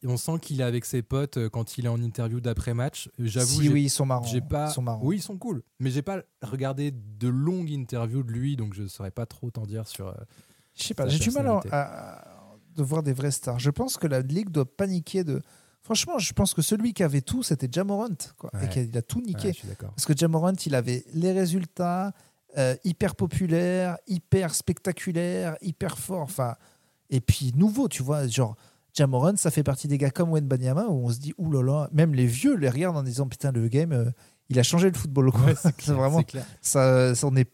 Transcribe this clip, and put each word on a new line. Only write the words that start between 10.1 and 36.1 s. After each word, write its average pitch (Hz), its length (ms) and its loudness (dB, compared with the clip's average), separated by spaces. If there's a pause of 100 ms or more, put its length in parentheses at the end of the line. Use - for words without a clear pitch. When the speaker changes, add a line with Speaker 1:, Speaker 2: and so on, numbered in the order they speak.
Speaker 2:
Je - 80 -10
sais - 120 -6
pas, 143 80 -2
Speaker 1:
sa 131 60 0
Speaker 2:
j'ai 151 100 2
du 226 120 2
mal 277 140 0
à, 247 60 2 (100)
Speaker 1:
personnalité. - 140 -8
Speaker 2:
à, 117 500 -6 (500)
de 151 80 0
voir 156 200 0
des 139 100 0
vraies 135 180 -2
stars. 123 280 -4
Je 131 100 2
pense 254 280 -2
que 170 100 -2
la 131 140 2
ligue 170 280 -2
doit 151 160 0
paniquer 185 580 -2
de... 139 180 -2 (420)
Franchement, 262 340 -2
je 196 160 -2
pense - 220 2
que 160 80 0
celui 214 300 0
qui 196 100 0
avait 143 180 2
tout, 240 220 -4
c'était 135 280 -2
Ja 170 120 -2
Morant, 202 240 -2 (320)
quoi, - 160 -14
et - 100 -4
Speaker 1:
Ouais. 120 40 -2
Speaker 2:
qu'il 117 280 -2
a 113 60 -2
tout - 180 -4
niqué. 190 280 -4
Speaker 1:
Ouais, 175 40 -2
je - 60 -8
suis 104 80 -14
d'accord. 98 240 -10
Speaker 2:
Parce - 160 -6
que 151 100 2
Ja 165 100 2
Morant, 165 260 2 (120)
il 147 80 0
avait 123 400 0
les 175 180 2
résultats, 185 800 -2 (460)
euh, 131 260 2
hyper 185 320 0
populaire, 180 840 0 (100)
hyper 185 480 0
spectaculaire, 175 1040 -2
hyper 185 380 -6
fort, 180 220 -6
enfin, 123 340 -4 (560)
et 131 100 2
puis - 340 2
nouveau, 214 320 4
tu - 140 -6
vois, 143 260 -2
genre, 113 280 0 (400)
Ja 147 100 4
Morant, 135 300 4
ça 165 160 2
fait 151 100 0
partie 139 260 0
des 143 120 2
gars 139 100 2
comme 170 220 0
Wembanyama, 139 560 2
où 135 180 0
on 120 60 2
se 117 80 -2
dit, « 143 180 -8
Ouh 160 140 -2
là 135 100 4
là », 139 320 2
même 156 220 6
les 127 100 4
vieux 135 300 4
les 143 140 2
regardent 160 280 0
en 139 60 -2
disant, « 131 260 -2
Putain, 135 220 -4
le 117 160 0
game, 147 240 2
euh, 120 180 2 (400)
il 127 80 4
a 120 60 8
changé 175 260 6
le 170 60 0
football, 131 360 4
quoi. » 117 140 4
Speaker 1:
Ouais, 160 100 8
c'est - 60 -10
Speaker 2:
<laughs> 175 60 4
C'est 151 100 4
Speaker 1:
clair, 147 200 0
Speaker 2:
vraiment, 135 220 4